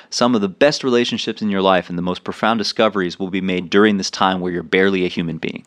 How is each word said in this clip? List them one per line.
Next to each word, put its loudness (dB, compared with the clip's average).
Some 0
of 2
the 0
best 0
relationships -2
in -2
your 0
life 4
and -8
the -4
most -6
profound -2
discoveries -2
will -6
be -4
made -2
during 4
this -4
time 0
where -4
you're -4
barely 2
a -2
human -4
being." -10